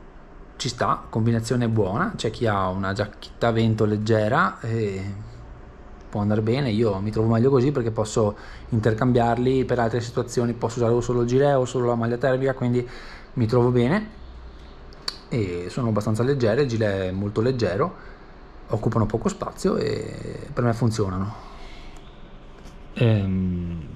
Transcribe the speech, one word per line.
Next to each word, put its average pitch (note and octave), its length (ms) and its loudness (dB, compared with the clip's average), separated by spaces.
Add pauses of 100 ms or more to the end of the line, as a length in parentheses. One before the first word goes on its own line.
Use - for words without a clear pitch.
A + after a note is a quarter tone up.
(560)
ci - 120 -6
sta, A2+ 400 -2
combinazione A#2 600 2
buona. A2 460 0
C'è A#2 160 -4
chi A#2 160 -2
ha G2 220 2
una F#2+ 240 -2
giacchetta - 560 -2
a A2+ 40 4
vento A2+ 320 4
leggera G#2+ 760 2
e G2+ 680 -4 (840)
può G#2+ 100 -2
andare G#2 220 2
bene, B2 280 0
io G#2 300 2
mi G#2 100 -4
trovo A2 220 2
meglio A#2 160 6
così C3+ 220 6
perché A#2 220 0
posso G#2+ 440 0 (340)
intercambiarli A#2+ 920 2
per B2 140 0
altre A#2 220 0
situazioni, A#2+ 520 -2
posso A#2 280 -4
usare A#2 120 4
o A#2+ 80 4
solo B2 220 0
il A#2+ 60 2
gilet C#3 260 4
o B2+ 100 2
solo B2 220 0
la A#2+ 80 2
maglia A#2 240 0
termica, C3 340 2
quindi B2 340 0 (480)
mi A#2+ 120 2
trovo B2 240 4
bene C3 480 2 (1080)
e F2+ 420 -2
sono B2 180 -2
abbastanza A2+ 360 2
leggere, B2+ 380 4
il C3+ 60 0
gilet G2+ 400 0
è - 40 -4
molto G2+ 280 -2
leggero, A#2+ 540 2 (720)
occupano A2 400 2
poco A2+ 220 0
spazio - 480 -2
e - 760 -6
per A#2+ 120 0
me A#2 100 4
funzionano. G#2+ 760 0 (1500)
Ehm, F#2 1000 2